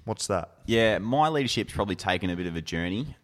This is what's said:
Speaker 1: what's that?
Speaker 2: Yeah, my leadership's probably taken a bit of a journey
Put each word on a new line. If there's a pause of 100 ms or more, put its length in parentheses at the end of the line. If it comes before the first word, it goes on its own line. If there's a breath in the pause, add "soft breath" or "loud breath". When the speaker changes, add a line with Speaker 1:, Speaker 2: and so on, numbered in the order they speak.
Speaker 1:
what's
that? (160)
Speaker 2:
Yeah,
my
leadership's
probably
taken
a
bit
of
a
journey